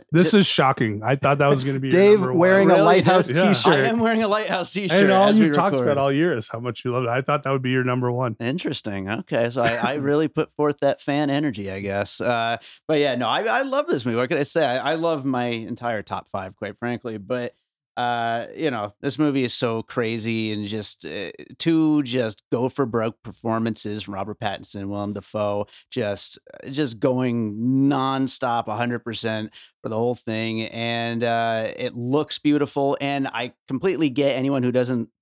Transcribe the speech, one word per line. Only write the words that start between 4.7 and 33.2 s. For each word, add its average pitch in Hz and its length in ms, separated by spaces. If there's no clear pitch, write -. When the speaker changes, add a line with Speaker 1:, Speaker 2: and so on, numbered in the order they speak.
Speaker 2:
t-shirt 190 300
Speaker 1:
And 196 100
all 190 180
Speaker 2:
as 214 100
Speaker 1:
you 214 60
Speaker 2:
we 160 40
Speaker 1:
talked 147 240
Speaker 2:
record. 127 140
Speaker 1:
about 143 120
all 139 120
year 151 260
is 110 100
how 113 120
much 120 260
you 123 60
love 127 140
it. 120 40
I 123 120
thought 147 200
that 135 80
would 135 140
be 127 80
your 131 120
number 123 280
one. 123 280
Speaker 2:
Interesting. 117 720
Okay. 120 400
So 123 140
I, 117 140
I 117 160
Speaker 1:
<laughs> - 20
Speaker 2:
really 147 320
put - 280
forth 147 260
that 139 200
fan 143 300
energy, 117 400
I 95 80
guess. 101 420
Uh, 117 360
but 156 120
yeah, 139 160
no, 123 120
I, 143 180
I 226 180
love 277 240
this 147 180
movie. 117 120
What 123 120
can 170 80
I 143 60
say? 160 200
I, 127 280
I - 20
love 160 320
my 127 200
entire 113 580
top - 260
five, 95 260
quite 104 220
frankly. 120 400
But, 120 380
uh, 117 580
you 143 160
know, 107 300
this 139 180
movie 139 240
is 120 100
so 113 300
crazy 113 720
and 104 120
just, 104 400
uh, 85 260
two 160 460
just 120 460
go 127 200
for 135 160
broke 113 380
performances 110 800
from 101 100
Robert 101 260
Pattinson - 360
and 98 140
Willem 101 220
Dafoe, 104 540
just, 104 480
just 131 300
going 120 540
nonstop, 131 800
a 107 100
hundred 120 220
percent 110 520
for 123 60
the 110 80
whole 120 180
thing. 113 520
And, 117 580
uh, 113 500
it - 180
looks 131 460
beautiful. 143 640
And 143 260